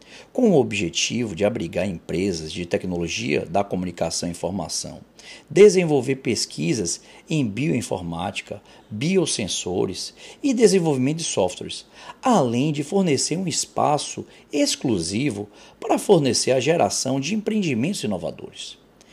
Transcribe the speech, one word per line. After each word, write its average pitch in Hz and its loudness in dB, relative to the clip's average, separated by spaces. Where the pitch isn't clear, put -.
com 240 4
o 156 8
objetivo 107 -2
de 90 0
abrigar 90 0
empresas 85 -2
de 90 -6
tecnologia 92 -2
da 95 -2
comunicação 87 -4
e 85 -6
informação, 82 -6
desenvolver 156 6
pesquisas 120 -4
em 151 0
bioinformática, 101 -4
biosensores 110 -2
e 277 2
desenvolvimento 165 4
de - -6
softwares, - -4
além 147 4
de 143 -2
fornecer 165 0
um 190 -4
espaço 135 -2
exclusivo 107 0
para 320 0
fornecer 143 4
a 131 4
geração 135 2
de 160 -2
empreendimentos 202 -2
inovadores. - -8